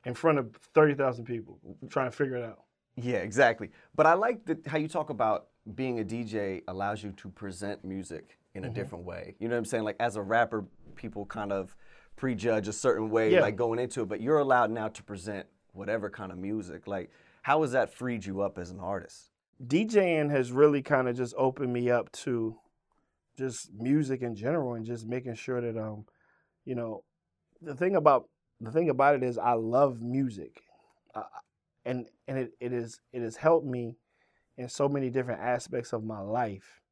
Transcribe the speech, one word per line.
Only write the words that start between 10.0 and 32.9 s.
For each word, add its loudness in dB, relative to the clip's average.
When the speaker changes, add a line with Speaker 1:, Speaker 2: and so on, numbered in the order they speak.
Speaker 2:
as 0
a -4
rapper, 2
people -10
kind -6
of -4
prejudge 0
a -4
certain 2
way, 4
Speaker 1:
Yeah. 8
Speaker 2:
like, 2
going 0
into -4
it, -4
but -6
you're 2
allowed 4
now -4
to -12
present -10
whatever -4
kind -12
of -12
music. -8
Like, -6
how 2
has 0
that 2
freed -6
you -2
up -2
as -10
an -14
artist? -8
Speaker 1:
D 2
J 4
ing 2
has 2
really 6
kinda 2
just -2
opened 0
me 0
up 2
to -4
just -8
music 0
in -4
general -2
and -8
just -8
making -6
sure -4
that, -4
um, -8
you -6
know, -6
the -10
thing 2
about, 6
the -8
thing 2
about 6
it -2
is -2
I 2
love 2
music. -4
Uh, -8
and, -6
and -4
it, -4
it -4
is, -6